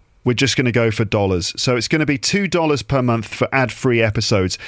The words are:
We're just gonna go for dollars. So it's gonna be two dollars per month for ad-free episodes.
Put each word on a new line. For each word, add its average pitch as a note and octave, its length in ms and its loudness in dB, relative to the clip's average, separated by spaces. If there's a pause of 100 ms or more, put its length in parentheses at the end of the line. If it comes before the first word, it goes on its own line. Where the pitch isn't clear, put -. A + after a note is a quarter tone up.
(260)
We're B2 80 2
just B2 240 0
gonna B2 160 2
go A#2 180 2
for A2 140 -2
dollars. F#2+ 500 0
So B2 220 0
it's A#2+ 100 -4
gonna D#3 180 0
be C#3+ 120 0
two G3 320 -2
dollars D#3+ 320 0
per C3+ 200 0
month A#2 320 -2
for - 200 -2
ad-free B2 480 0
episodes. G#2 680 0